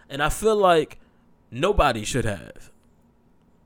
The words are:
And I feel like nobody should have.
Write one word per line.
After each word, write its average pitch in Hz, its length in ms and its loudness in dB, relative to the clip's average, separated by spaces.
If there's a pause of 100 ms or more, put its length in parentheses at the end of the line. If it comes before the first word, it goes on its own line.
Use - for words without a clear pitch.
And 139 140 -6
I 151 80 0
feel 214 260 0
like 175 420 2 (520)
nobody 127 540 0
should 120 200 -2
have. 95 460 -10 (960)